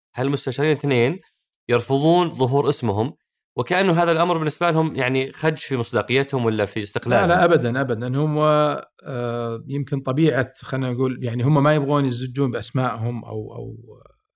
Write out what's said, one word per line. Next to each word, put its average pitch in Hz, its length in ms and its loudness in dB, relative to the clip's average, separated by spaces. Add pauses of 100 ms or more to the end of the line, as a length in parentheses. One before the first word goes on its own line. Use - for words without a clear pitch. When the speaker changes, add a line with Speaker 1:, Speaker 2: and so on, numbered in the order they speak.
(140)
Speaker 1:
هالمستشارين 139 580 0
الاثنين 143 480 2 (480)
يرفضون 143 680 2
ظهور 127 340 2
اسمهم، 117 460 0 (420)
وكأنه 180 460 2
هذا 170 100 4
الأمر 165 260 2
بالنسبة 160 320 0
لهم 160 260 0
يعني 131 360 0
خدش 156 320 -2
في 135 120 -4
مصداقيتهم 123 680 0
ولا 107 200 2
في 107 180 -6
استقلالهم. 117 460 0
Speaker 2:
لا، 170 60 4
لا، 180 100 4
أبدا، 131 360 2
أبدا. 123 380 -2
هم، 151 200 0
آه، 127 1300 -2
يمكن 139 320 -4
طبيعة، 135 560 2
خلينا 131 360 -4
نقول، 123 320 -2
يعني 120 180 -2
هم 143 200 4
ما 151 120 4
يبغون 143 300 0
يزجون 127 460 -2
بأسمائهم 117 720 -4
أو، 110 300 -10
أو 117 220 -12 (600)